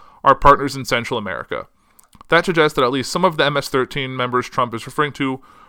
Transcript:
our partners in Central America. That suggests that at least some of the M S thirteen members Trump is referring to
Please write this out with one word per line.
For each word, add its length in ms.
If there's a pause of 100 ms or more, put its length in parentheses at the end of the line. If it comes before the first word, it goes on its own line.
(220)
our 120
partners 400
in 120
Central 320
America. 480 (640)
That 180
suggests 300
that 80
at 60
least 220
some 140
of 100
the 80
M 140
S 100
thirteen 480
members 320
Trump 240
is 140
referring 280
to 280 (260)